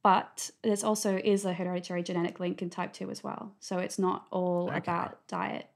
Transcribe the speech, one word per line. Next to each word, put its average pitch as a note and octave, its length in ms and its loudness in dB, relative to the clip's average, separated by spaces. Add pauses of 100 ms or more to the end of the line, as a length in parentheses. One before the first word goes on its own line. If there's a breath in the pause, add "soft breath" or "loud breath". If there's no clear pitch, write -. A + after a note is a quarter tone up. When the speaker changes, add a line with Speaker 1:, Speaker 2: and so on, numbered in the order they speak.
Speaker 1:
But - 480 4 (120)
there's G#3+ 200 2
also G#3+ 320 2
is G3 300 4
a F3+ 80 2
hereditary F3+ 500 -2
genetic F3 380 -2
link F3+ 200 -2
in F3+ 80 -4
type F3+ 240 -6
two F#3+ 160 -10
as - 140 -10
well. G3+ 380 -10
So F3+ 180 -4
it's - 180 -4
not F#3 340 0
all F3+ 360 0
Speaker 2:
Okay. - 100 -2
Speaker 1:
about F3+ 520 -4
diet. - 460 -4